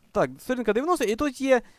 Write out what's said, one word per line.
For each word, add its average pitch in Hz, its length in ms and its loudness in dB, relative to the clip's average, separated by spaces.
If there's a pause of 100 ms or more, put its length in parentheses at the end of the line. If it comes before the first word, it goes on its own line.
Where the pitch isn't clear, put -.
(120)
так, 156 260 0
сторінка 240 340 -2
дев'яносто, 285 320 0
і 214 120 0
тут 285 240 -4
є, 262 220 4 (160)